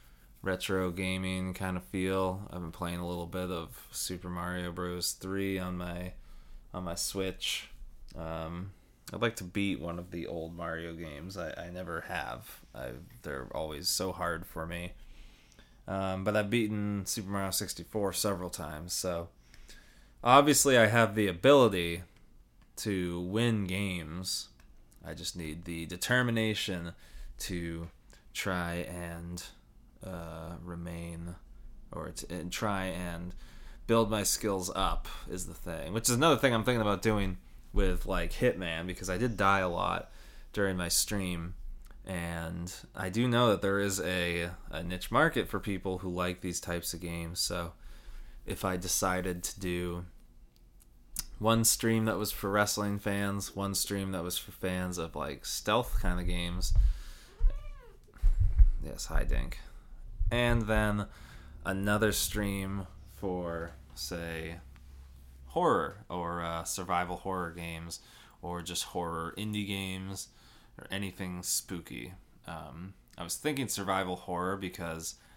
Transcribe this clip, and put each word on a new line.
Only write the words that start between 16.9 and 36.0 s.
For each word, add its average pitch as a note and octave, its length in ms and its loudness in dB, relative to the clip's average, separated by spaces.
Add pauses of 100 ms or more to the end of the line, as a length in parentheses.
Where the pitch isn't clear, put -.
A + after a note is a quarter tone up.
Super G2 260 -4
Mario G2 200 -2
sixty-four F#2+ 600 -2
several F#2 360 -2
times, D#2+ 440 -8
so E2+ 340 -2 (960)
obviously C#3 540 10
I A2+ 100 10
have A2 280 6
the G#2 120 4
ability F2+ 760 6 (720)
to F2+ 440 0
win G#2+ 460 2
games. F2+ 800 -4 (560)
I D#2+ 80 -8
just E2+ 240 -8
need D#2+ 260 -6
the E2 220 -6
determination G#2+ 1080 0 (460)
to E2+ 480 -4 (460)
try F2 400 -2
and, E2+ 680 -6 (600)
uh, E2 580 -10
remain, E2+ 720 -8 (580)
or D#2+ 160 -8
to, - 240 -10
and F2 180 -6
try G2 340 -2
and F2 480 -6 (540)
build A2+ 240 4
my G#2 120 2
skills F#2+ 520 0
up F2+ 320 2 (220)
is F2+ 160 -4
the F2+ 80 -8
thing, E2+ 400 -6
which A2+ 160 2